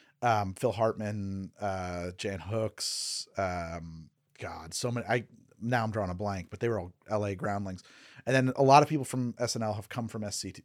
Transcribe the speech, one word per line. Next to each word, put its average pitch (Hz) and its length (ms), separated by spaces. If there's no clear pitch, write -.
Um, 104 340
Phil 120 160
Hartman, 104 800
uh, 90 560
Jan 98 220
Hooks, - 880
um, 82 720
God, 85 340
so - 180
many. 117 160
I, 117 180
now 117 220
I'm 110 80
drawing 101 180
a 87 60
blank, 98 340
but 101 100
they 117 100
were 110 100
all 90 140
L 104 160
A 98 100
Groundlings. 98 480
And 127 100
then 127 220
a 135 60
lot 143 200
of 143 60
people 147 160
from 123 340
S 120 160
N 113 60
L 107 120
have 101 160
come 117 180
from 107 160
S 101 140
C 95 160
T, - 120